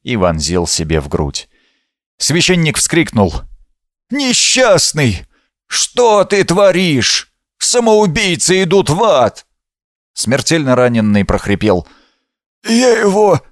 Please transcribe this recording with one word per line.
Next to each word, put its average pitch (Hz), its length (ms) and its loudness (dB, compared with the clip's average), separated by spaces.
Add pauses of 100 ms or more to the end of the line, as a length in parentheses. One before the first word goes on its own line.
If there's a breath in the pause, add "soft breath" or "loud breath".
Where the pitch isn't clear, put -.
и 120 140 -6
вонзил 85 500 0
себе 80 340 -2
в 71 80 -8
грудь. 71 400 -6 (680)
Священник 165 580 0
вскрикнул: 110 560 0 (760)
«Несчастный! 220 1160 0 (400)
Что 214 580 0
ты 196 200 0
творишь? 175 880 0 (240)
Самоубийцы 208 1040 0
идут 170 280 0
в 170 120 -2
ад!» 139 440 0 (680)
Смертельно 135 640 -2
раненый 110 480 2
прохрипел: 98 640 -2 (800 soft breath)
«Я 233 320 2
его 202 400 2 (120)